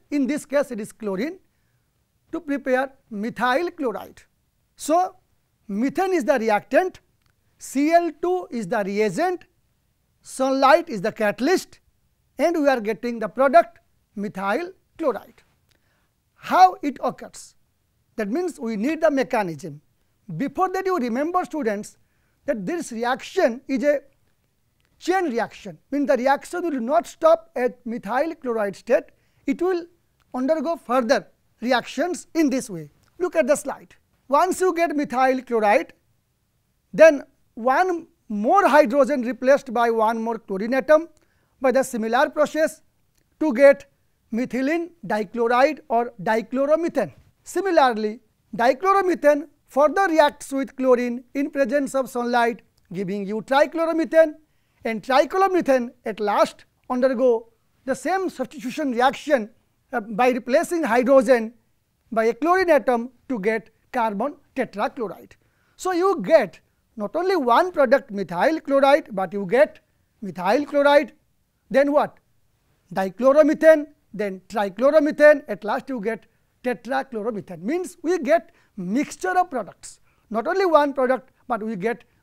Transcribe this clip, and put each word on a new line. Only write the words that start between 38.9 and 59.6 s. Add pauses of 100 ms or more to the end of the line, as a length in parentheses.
replaced
by
one
more
chlorine
atom (520)
by
the
similar
process (580)
to
get (460)
methylene (160)
dichloride
or (100)
dichloromethane. (300)
Similarly, (360)
dichloromethane (200)
further
reacts
with
chlorine (100)
in
presence
of
sunlight, (300)
giving
you
trichloromethane, (500)
and
trichloromethane (140)
at
last (260)
undergo (360)
the
same
substitution
reaction, (440)